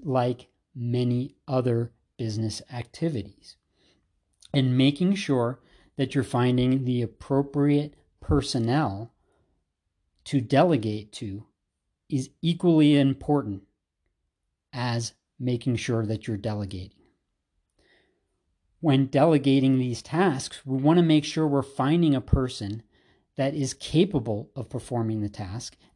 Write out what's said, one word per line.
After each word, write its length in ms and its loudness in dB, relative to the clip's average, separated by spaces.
like 420 -2
many 580 -2
other 420 0
business 440 -4
activities. 840 -8
And 240 2
making 380 2
sure 440 -2
that 160 -2
you're 100 2
finding 640 2
the 160 0
appropriate 920 0
personnel 920 0
to 160 0
delegate 720 0
to 320 -12
is 220 -4
equally 560 4
important 640 0
as 400 -4
making 380 -2
sure 300 -2
that 200 -6
you're 100 -4
delegating. 600 -8
When 260 2
delegating 720 4
these 240 -4
tasks, 600 -2
we 140 -4
want 200 4
to 40 6
make 220 4
sure 220 -2
we're 160 2
finding 520 2
a 60 0
person 640 -2
that 180 -2
is 200 -4
capable 800 -2
of 160 -12
performing 500 -4
the 80 -4
task, 480 -12